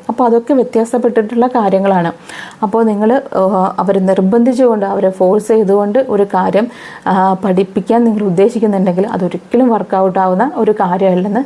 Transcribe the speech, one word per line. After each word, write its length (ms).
അപ്പോൾ 140
അതൊക്കെ 300
വ്യത്യാസപ്പെട്ടിട്ടുള്ള 920
കാര്യങ്ങളാണ്. 640
അപ്പോൾ 200
നിങ്ങൾ, 300
ആ, 640
അവരെ 200
നിർബന്ധിച്ചുകൊണ്ട് 840
അവരെ 240
ഫോഴ്സ് 380
ചെയ്തുകൊണ്ട് 640
ഒരു 140
കാര്യം, 440
ആ, 260
പഠിപ്പിക്കാൻ 720
നിങ്ങൾ 200
ഉദ്ദേശിക്കുന്നുണ്ടെങ്കിൽ 840
അതൊരിക്കലും 600
വർക്കൗട്ട് 500
ആവുന്ന 360
ഒരു 160
കാര്യമല്ലെന്ന് 760